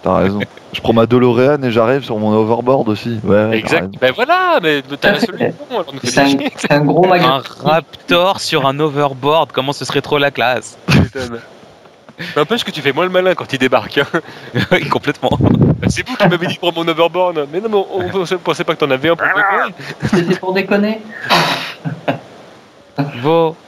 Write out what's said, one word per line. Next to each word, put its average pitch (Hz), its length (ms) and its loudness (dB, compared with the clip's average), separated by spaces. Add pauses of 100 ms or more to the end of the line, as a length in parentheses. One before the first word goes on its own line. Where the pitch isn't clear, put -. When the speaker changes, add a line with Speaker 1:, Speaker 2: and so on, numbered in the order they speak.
Speaker 1:
T'as 92 160 2
raison. 98 200 0 (360)
Je - 80 -6
prends 117 100 0
ma 113 140 4
DeLorean 127 560 4
et 127 80 -2
j'arrive 117 340 2
sur 117 140 -6
mon 107 160 0
overboard 117 560 2
aussi. 113 340 -4
Ouais, 95 120 2
ouais, 107 160 4
t'as 113 40 0
Speaker 2:
Exact. 139 240 0
Speaker 1:
raison. 190 100 -6 (100)
Speaker 2:
Ben 131 140 2
voilà, 339 480 2
mais 151 200 0 (180)
t'as 202 120 2
la - 80 0
Speaker 3:
C'est 233 60 2
Speaker 2:
solution, - 260 -4 (180)
alors 202 240 -4
nous 131 60 -10
fais - 80 -6
Speaker 3:
c'est 131 120 2
un, 139 80 6
Speaker 2:
chier. 143 280 0
Speaker 3:
c'est - 160 -2
un 147 80 4
gros 151 260 4
Speaker 4:
Un - 20 2
Speaker 3:
magasin. 135 340 2 (220)
Speaker 4:
Raptor 175 760 0
sur 147 260 0
un 135 140 0
overboard, 143 720 0
comment 135 200 -2
ce 135 140 -6
serait 139 160 -2
trop 147 160 -2
la 143 120 2
classe. 120 460 -2 (100)
Speaker 2:
Putain. 135 340 2 (1160)
N'empêche 156 280 -2
que 202 60 -8
tu 156 120 -10
fais 139 100 0
moins 151 120 0
le 185 60 -2
malin 185 240 2
quand 120 180 -8
il 135 60 -6
débarque, 127 400 2
hein. 143 220 0 (240)
Speaker 4:
<laughs> - 280 -2
Oui, 175 160 2
complètement. 127 420 -2 (100)
Speaker 2:
Bah, - 480 2
c'est - 180 -4
vous 254 100 -6
qui 196 120 2
m'avez 175 200 0
dit - 60 -4
de - 40 -12
prendre 170 260 -2
mon - 40 -2
overboard. 165 640 0
Mais 180 80 -2
non, 226 100 -4
mais 208 60 0
on, 180 440 -2
on, - 20 -2 (120)
on 180 40 -4
pensait 170 260 -4
pas 165 100 0
que - 100 -6
t'en 143 60 0
avais 131 180 0
un 170 80 4
pour 123 100 -2
Speaker 3:
Ah. 233 440 0
Speaker 2:
déconner. 180 40 -16 (520)
Speaker 3:
C'était 180 120 0
pour 185 140 -4
déconner. 202 480 0 (2250)
Speaker 4:
Bon. 160 340 2 (100)